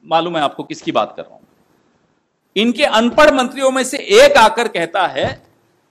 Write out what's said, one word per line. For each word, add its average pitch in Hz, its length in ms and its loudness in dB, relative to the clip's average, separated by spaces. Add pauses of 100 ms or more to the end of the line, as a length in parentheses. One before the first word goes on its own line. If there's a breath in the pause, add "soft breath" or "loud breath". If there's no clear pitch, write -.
मालूम 165 320 -4
है 147 60 -4
आपको 143 200 -6
किसकी 156 280 -12
बात 110 260 -4
कर 82 60 -14
रहा - 100 -20
हूं। - 80 -20 (1120)
इनके 226 280 -2
अनपढ़ 254 500 2
मंत्रियों 262 380 -2
में 262 120 -2
से 269 140 -8
एक 262 400 4
आकर 220 300 2
कहता 175 400 -4
है 156 360 -6 (480)